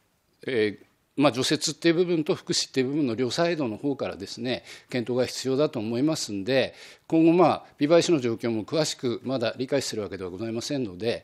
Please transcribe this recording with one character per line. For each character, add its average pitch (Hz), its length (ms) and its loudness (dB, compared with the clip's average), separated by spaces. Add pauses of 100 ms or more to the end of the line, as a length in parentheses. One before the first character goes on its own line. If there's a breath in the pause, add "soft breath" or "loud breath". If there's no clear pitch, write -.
(460)
え 107 340 0
ー、 - 40 -20 (320)
ま 143 120 6
あ、 123 40 4
除 123 160 0
雪 156 220 0
っ 147 40 -8
て - 160 2
い - 20 4
う - 20 4
部 180 120 2
分 165 180 0
と 175 100 0
福 - 180 -6
祉 - 180 -2
っ - 20 -20
て 135 80 0
い - 20 4
う 127 60 0
部 139 60 -4
分 151 120 0
の 117 80 0
両 123 160 -2
サ 170 180 0
イ 175 80 -2
ド 147 120 -2
の 104 80 -6
方 143 180 -4
か 120 140 -6
ら 87 80 -8
で 95 100 -10
す - 120 -12
ね、 117 260 -4 (260 soft breath)
検 123 200 -4
討 120 60 0
が 123 100 2
必 - 200 -8
要 131 100 0
だ 151 120 2
と 139 100 -6
思 113 200 -4
い 127 40 2
ま 156 140 2
す - 160 -6
ん 98 120 -4
で、 120 300 0 (320 soft breath)
今 160 180 4
後、 165 80 8
ま 175 140 6
あ、 117 180 2 (140 soft breath)
美 143 80 2
唄 170 160 6
市 175 100 2
の 156 60 4
状 120 160 0
況 117 160 -4
も 107 140 -2
詳 156 200 0
し - 120 -6
く 120 260 -4
ま 127 160 -4
だ 113 180 -2
理 127 120 -6
解 139 120 2
し - 80 -6
て - 60 -8
い 107 40 -4
る 104 40 -4
わ 92 80 -6
け 95 80 -10
で 92 60 -8
は 90 60 -8
ご 92 80 -10
ざ 113 100 -6
い 113 40 -6
ま 113 80 -4
せ 147 160 -6
ん 131 60 -2
の 90 160 -8
で、 110 260 -4